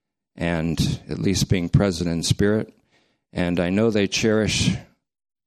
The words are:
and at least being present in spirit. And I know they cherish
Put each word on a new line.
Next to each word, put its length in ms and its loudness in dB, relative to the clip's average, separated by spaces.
and 720 -2
at 100 -6
least 300 -2
being 200 0
present 400 2
in 140 -2
spirit. 500 0
And 260 -2
I 120 0
know 200 2
they 160 2
cherish 640 0